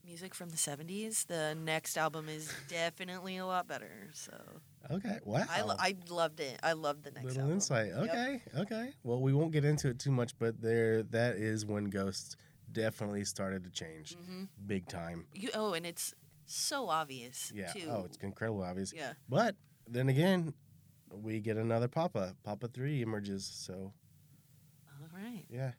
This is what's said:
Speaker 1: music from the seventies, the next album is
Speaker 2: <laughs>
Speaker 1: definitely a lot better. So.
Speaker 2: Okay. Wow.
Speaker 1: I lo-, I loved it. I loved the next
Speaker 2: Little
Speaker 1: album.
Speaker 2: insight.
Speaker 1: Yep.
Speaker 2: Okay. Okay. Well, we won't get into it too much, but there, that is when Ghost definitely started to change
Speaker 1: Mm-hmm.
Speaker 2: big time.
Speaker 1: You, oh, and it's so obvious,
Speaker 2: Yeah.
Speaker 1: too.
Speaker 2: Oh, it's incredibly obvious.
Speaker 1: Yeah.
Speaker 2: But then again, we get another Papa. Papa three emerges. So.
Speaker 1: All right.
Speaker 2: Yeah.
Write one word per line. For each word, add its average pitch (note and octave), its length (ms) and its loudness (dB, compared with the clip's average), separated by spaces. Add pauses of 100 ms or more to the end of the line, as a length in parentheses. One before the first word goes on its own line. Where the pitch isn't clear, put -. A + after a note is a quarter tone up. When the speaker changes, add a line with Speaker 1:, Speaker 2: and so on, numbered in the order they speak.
Speaker 1:
music E3+ 320 -12
from F3 140 -10
the D#3+ 80 -6
seventies, F#3 680 -2
the D#3 300 0
next D#3+ 420 0
album D#3 320 2
is D#3 320 -6
Speaker 2:
<laughs> C#3 60 -14
Speaker 1:
definitely F3+ 720 -2
a F#3 80 -4
lot F3+ 220 0
better. G#2+ 460 -10
So. - 200 -12 (560)
Speaker 2:
Okay. G3 360 -2
Wow. A#2+ 240 2
Speaker 1:
I F3+ 120 2
lo-, - 160 2
I F#3 180 4 (140)
loved E3 300 0
it. C3+ 240 -4
I D#3+ 100 4
loved D3+ 300 -2
the C#3+ 80 -10
next B2+ 140 -8
Speaker 2:
Little B2+ 160 0
Speaker 1:
album. D3 140 4
Speaker 2:
insight. A#2+ 340 2
Speaker 1:
Yep. C#3+ 200 0
Speaker 2:
Okay. B3+ 320 -2 (140)
Okay. A3 380 -2 (100)
Well, A#2+ 180 2
we C3+ 120 6
won't D#3+ 180 6
get D3 140 4
into D3 240 4
it B2 100 -2
too C#3+ 120 0
much, A#2+ 280 2
but A#2 220 2
there, A2+ 420 6
that A2+ 320 4
is A2 300 2
when G#2 200 0
Ghost G2 520 -2 (340)
definitely G#2 540 0
started F#2+ 400 -2
to F2+ 60 -10
change E2 460 -10
Speaker 1:
Mm-hmm. F#3 260 -10 (220)
Speaker 2:
big G2 220 -2
time. E2+ 460 -6
Speaker 1:
You, G3+ 200 -6
oh, G#3+ 200 2
and E3 120 -2
it's - 280 -6 (320)
so - 440 -2
obvious, C3+ 640 -2
Speaker 2:
Yeah. G2 200 -4
Speaker 1:
too. F3 160 -6
Speaker 2:
Oh, G#2+ 160 0
it's - 160 -12
incredibly G2 440 -2
obvious. F#2 300 -2
Speaker 1:
Yeah. C#3+ 180 -4 (140)
Speaker 2:
But G3+ 280 4 (320)
then B2 220 2
again, E3 440 6 (600)
we A2 280 -2
get G#2+ 160 2
another A2+ 320 4
Papa. A2 540 0
Papa G#2 260 -4
three C3 320 0
emerges. G2+ 440 0
So. F#2+ 460 -8 (960)
Speaker 1:
All C#3+ 260 -16
right. G#3 360 -10
Speaker 2:
Yeah. B2+ 300 -2